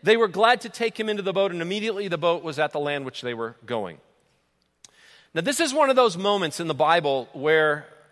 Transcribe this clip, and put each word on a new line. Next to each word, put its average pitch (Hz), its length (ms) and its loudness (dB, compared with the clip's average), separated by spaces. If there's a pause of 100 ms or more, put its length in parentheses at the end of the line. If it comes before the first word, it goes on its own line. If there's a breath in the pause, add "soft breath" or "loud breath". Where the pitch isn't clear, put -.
they 214 140 4
were 226 120 2
glad 226 320 4
to 240 80 -12
take 226 300 -6
him 214 100 -4
into 208 140 -4
the 185 100 -4
boat, 196 180 2
and 170 120 -6
immediately 202 440 -4
the 170 120 -4
boat 170 240 0
was 151 160 -8
at 151 140 0
the 151 80 -4
land 143 240 -4
which - 180 -12
they 123 120 -6
were 117 300 -8
going." 107 340 -6 (1400 soft breath)
Now, 160 80 -2
this 269 180 -2
is 302 120 0
one 277 180 4
of 254 60 4
those 233 200 4
moments 190 420 0
in 170 100 -4
the 160 60 -2
Bible 147 600 2
where 151 520 2 (260)